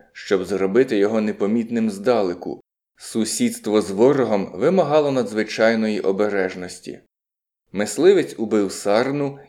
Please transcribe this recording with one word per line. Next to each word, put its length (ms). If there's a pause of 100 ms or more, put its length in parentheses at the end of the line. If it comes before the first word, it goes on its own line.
(140)
щоб 320
зробити 520
його 240
непомітним 680
здалеку. 720 (340)
Сусідство 840
з 100
ворогом 640
вимагало 580
надзвичайної 880
обережності. 1000 (720)
Мисливець 680
убив 340
сарну, 760